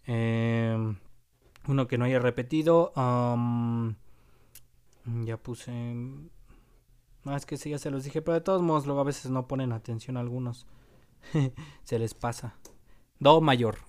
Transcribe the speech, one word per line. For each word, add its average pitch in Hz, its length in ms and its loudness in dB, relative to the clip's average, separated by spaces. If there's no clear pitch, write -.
Em, 113 920 0
uno 135 220 2
que 127 100 0
no 120 60 2
haya 127 160 2
repetido, 156 720 4
am, 120 1000 0
ya 113 120 -4
puse, 120 360 -12
no, 123 1600 -12
es 139 100 -6
que 151 100 -8
sí, 151 140 -10
ya 147 80 -4
se 147 120 -6
los 135 140 -4
dije, 147 180 -4
pero 165 120 0
de 165 60 2
todos 190 220 2
modos, 156 240 2
luego 139 140 0
a 139 40 2
veces 139 260 -4
no 127 180 -2
ponen 131 240 -2
atención 113 440 -6
algunos. 123 500 -6
<laughs> 143 520 -4
Se 120 140 -2
les 113 160 -2
pasa. 120 420 -8
Do 151 220 10
mayor. 123 380 4